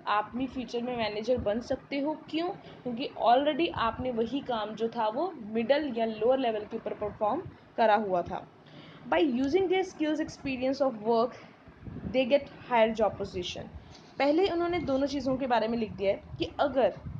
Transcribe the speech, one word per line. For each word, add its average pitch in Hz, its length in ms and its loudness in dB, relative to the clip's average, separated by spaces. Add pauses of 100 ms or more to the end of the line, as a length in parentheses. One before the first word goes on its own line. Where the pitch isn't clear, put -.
आप 208 280 0
भी 262 120 -2
future 240 360 -4
में 247 140 -4
manager 220 420 0
बन 208 220 0
सकते 269 380 -4
हो। 294 180 0 (140)
क्यों? 330 180 -2 (340)
क्योंकि 247 260 -6 (200)
already 285 460 4
आपने 226 360 -2
वही 240 300 -2
काम 220 300 -4
जो 220 180 -2
था 226 200 0
वो 311 280 -2
middle 233 600 0
या 226 100 0
lower 226 320 2
लेवल 226 220 0
के 208 160 -8
ऊपर 208 160 -6
perform 208 500 -2 (340)
करा 214 200 6
हुआ 185 260 2
था। - 240 -8 (600)
By 311 120 4 (140)
using 285 340 2
their 370 160 2
skills, 302 360 -2
experience 269 600 -2
of 220 240 0
work, 233 300 2 (720)
they - 240 2
get 277 180 2 (200)
higher 226 240 6
job 214 220 0
position। 190 520 -6 (500)
पहले 311 300 4
उन्होंने 349 300 0
दोनों 269 280 0
चीज़ों 269 300 -2
के 262 100 -2
बारे 226 220 2
में 233 100 0
लिख 214 140 -2
दिया 190 180 0
है 240 120 0 (160)
कि 330 120 -4 (100)
अगर 247 340 4 (260)